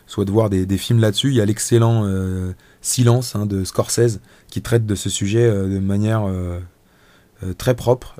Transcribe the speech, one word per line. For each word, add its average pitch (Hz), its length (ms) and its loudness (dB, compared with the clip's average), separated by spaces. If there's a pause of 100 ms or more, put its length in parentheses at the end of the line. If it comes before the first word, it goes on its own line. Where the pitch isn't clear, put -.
souhaitent 98 240 -2
voir 110 180 2
des, 92 160 2
des 98 140 0
films 113 220 2
là-dessus, 107 260 2
il 139 80 0
y 117 60 4
a 104 40 2
l'excellent, 113 600 2
euh, 92 460 -4 (300)
Silence, 120 540 2
hein, 107 100 -2
de 98 180 -2
Scorsese, 110 580 0 (260)
qui - 160 -8
traite 117 240 2
de 104 80 0
ce 95 160 -4
sujet, 107 340 0
euh, 98 220 2
de 98 100 -2
manière, 104 480 0
euh, 90 340 -4 (840)
euh, 92 100 -6
très 123 220 0
propre, - 440 -2